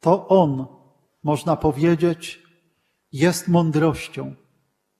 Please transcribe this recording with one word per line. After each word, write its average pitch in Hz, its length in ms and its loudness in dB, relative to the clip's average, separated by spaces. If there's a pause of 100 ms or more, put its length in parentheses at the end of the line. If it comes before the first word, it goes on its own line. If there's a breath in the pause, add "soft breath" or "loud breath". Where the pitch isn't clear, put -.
To 175 280 0
On, 143 380 2 (560)
można 151 340 -2
powiedzieć, 160 840 -2 (720)
jest 170 360 0
mądrością. 151 840 0 (640)